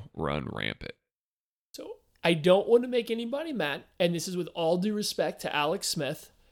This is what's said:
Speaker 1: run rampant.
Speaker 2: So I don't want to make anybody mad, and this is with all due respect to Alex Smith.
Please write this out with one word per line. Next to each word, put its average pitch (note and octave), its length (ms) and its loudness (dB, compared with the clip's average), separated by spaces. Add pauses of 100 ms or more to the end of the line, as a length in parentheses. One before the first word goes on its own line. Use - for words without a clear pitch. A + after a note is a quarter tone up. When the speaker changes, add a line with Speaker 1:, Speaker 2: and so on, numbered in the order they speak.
(140)
Speaker 1:
run D2 380 -2
rampant. G#1+ 420 -6 (800)
Speaker 2:
So - 240 -14 (260)
I E3+ 100 6
don't F3+ 340 6
want A#3+ 160 6
to B3+ 60 -6
make A#3+ 220 -2
anybody B3+ 420 -4
mad, D3 300 -2 (160)
and F3 160 4
this E3 120 -4
is F3+ 100 -4
with F3+ 180 -2
all E3+ 220 4
due G#3 160 0
respect F#3+ 480 -2
to - 140 -4
Alex D#3 320 0
Smith. D3+ 440 -4 (200)